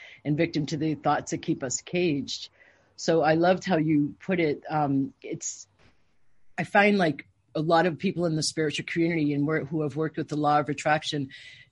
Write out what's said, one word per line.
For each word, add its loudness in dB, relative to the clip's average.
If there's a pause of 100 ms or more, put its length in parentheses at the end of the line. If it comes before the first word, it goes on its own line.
(240)
and 0
victim 0
to -4
the -2
thoughts -2
that -6
keep -4
us -6
caged. -4 (480)
So 2
I 4
loved 4
how 2
you 2
put 0
it. 0
Um, 0
it's, -10 (920)
I -4
find, 4
like, 0 (260)
a -4
lot 4
of 0
people -2
in 0
the -2
spiritual -2
community 0
and 0
wor-, -2
who -4
have -4
worked -4
with -6
the -4
law 4
of -2
attraction 0 (440)